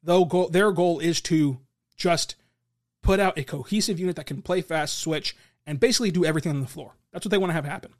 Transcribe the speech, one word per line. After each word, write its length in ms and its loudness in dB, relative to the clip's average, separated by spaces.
Though 220 4
goal, 240 0
their 240 4
goal 280 2
is 220 0
to 380 2
just 380 -2
put 180 4
out 180 0
a 60 -6
cohesive 560 -2
unit 160 -2
that 100 -12
can 160 -8
play 200 -2
fast, 360 -4
switch, 380 -4
and 120 -6
basically 340 2
do 120 2
everything 300 0
on 80 -2
the 60 -6
floor. 280 -14
That's 140 -10
what 60 -2
they 60 2
wanna 160 2
have 120 -2
happen. 340 -12